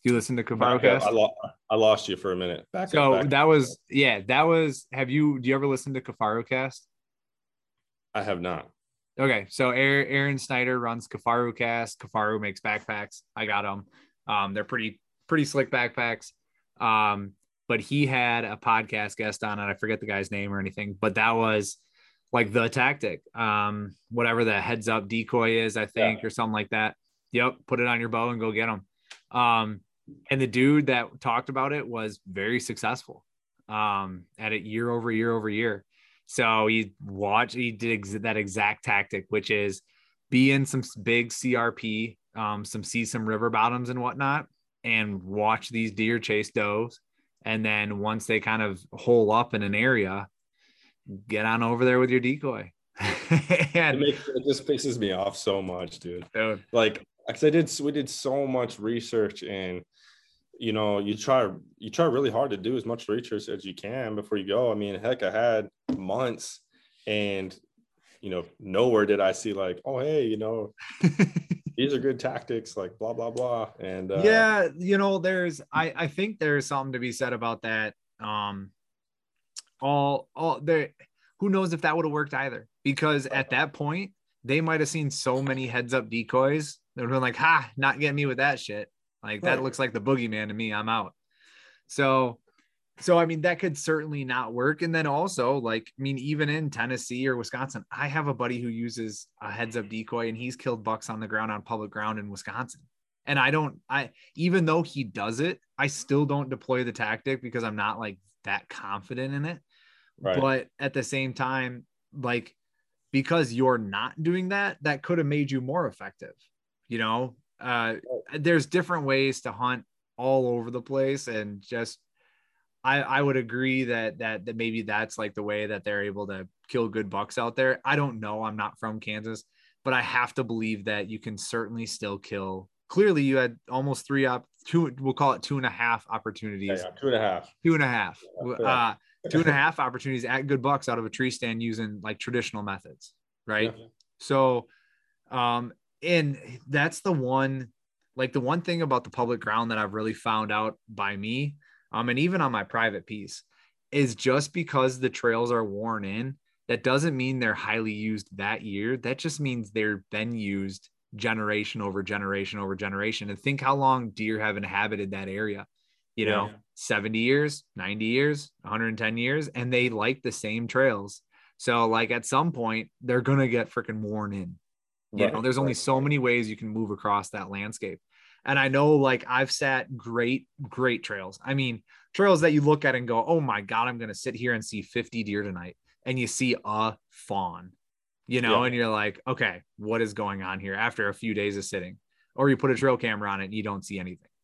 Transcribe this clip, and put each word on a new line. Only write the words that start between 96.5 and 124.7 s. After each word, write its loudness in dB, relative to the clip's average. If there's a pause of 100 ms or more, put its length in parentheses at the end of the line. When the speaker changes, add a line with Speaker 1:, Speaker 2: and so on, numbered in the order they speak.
Speaker 1:
in -2
Tennessee -2
or 2
Wisconsin, -8
I -4
have 0
a 0
buddy -2
who -4
uses -6 (140)
a -8
heads -6
up -4
decoy, -4
and -6
he's -8
killed -4
bucks -4
on -8
the -8
ground, -2
on -6
public -6
ground -4
in -10
Wisconsin. -10 (440)
And 0
I 4
don't, -2 (100)
I, -2 (240)
even 4
though 4
he -4
does -4
it, -2 (180)
I 2
still 0
don't -2
deploy -2
the -4
tactic -4
because -6
I'm -4
not, -2
like, -10 (240)
that -6
confident -6
in -4
it. -8 (640)
Speaker 2:
Right. 2
Speaker 1:
But 0 (120)
at -4
the 0
same -4
time, -4 (260)
like, -4 (580)
because 2
you're 4
not -6
doing 0
that, -2
that 0
could 0
have 2
made 0
you 0
more -2
effective. -14 (540)
You -4
know, -2 (240)
uh, -2
Speaker 2:
Right. -8 (160)
Speaker 1:
there's 4
different 0
ways 2
to -6
hunt -2 (340)
all 2
over -2
the -6
place. -2
And -6
just, -6 (840)
I, 4
I 2
would 4
agree 0
that, -2
that, -4
that -8
maybe -2